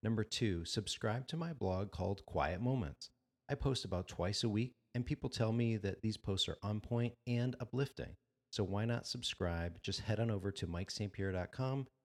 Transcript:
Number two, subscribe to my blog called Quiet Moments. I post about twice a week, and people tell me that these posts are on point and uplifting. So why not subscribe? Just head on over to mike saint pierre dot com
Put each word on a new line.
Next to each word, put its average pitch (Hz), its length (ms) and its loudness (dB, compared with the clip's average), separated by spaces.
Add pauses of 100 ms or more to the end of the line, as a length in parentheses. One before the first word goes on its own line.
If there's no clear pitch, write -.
Number 110 180 4
two, 95 420 2
subscribe 113 600 -2
to 165 100 -6
my 165 160 -4
blog 95 380 0
called - 360 -2
Quiet 87 340 2
Moments. 117 500 -2 (400)
I 143 60 0
post 135 280 0
about 92 220 0
twice 98 380 0
a 117 40 4
week, 110 260 2 (200)
and 123 100 0
people 135 260 -4
tell 113 200 2
me 117 280 4
that 95 220 -2
these 110 160 0
posts - 320 0
are 82 140 -4
on 104 160 0
point 120 360 0 (120)
and 123 320 2
uplifting. 127 560 -2 (380)
So 107 100 2
why 98 220 2
not 117 240 0
subscribe? 85 760 0
Just 98 200 -2
head 107 180 2
on 117 100 4
over 98 220 0
to 90 160 -4
mike 87 240 -2
saint 101 200 -4
pierre 98 200 0
dot 90 180 0
com 131 380 -2 (160)